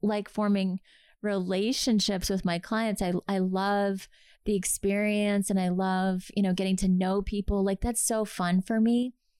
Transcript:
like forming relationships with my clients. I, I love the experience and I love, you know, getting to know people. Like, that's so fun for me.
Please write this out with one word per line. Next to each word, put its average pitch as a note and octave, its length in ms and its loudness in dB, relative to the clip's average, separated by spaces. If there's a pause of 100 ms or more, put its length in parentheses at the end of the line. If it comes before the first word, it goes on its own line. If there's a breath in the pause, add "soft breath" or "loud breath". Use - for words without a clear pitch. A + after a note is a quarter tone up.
like G#3 260 -2
forming G3 520 0 (420 soft breath)
relationships G3 1080 0
with F#3+ 160 -2
my F3 140 0
clients. A3 440 -2
I, F3+ 100 0 (160)
I G3 100 0
love G3 720 0 (380 soft breath)
the G#3+ 100 2
experience G3+ 920 0
and F#3+ 120 2
I F3+ 80 0
love, F#3 680 0
you G3+ 80 2
know, F#3 100 2
getting F#3+ 240 0
to F#3+ 120 0
know F#3 340 2
people. G3+ 420 -2
Like, G3 180 0
that's A#3+ 200 -2
so A3 220 0
fun F3+ 380 0
for A3 180 0
me. A#3+ 320 2 (280)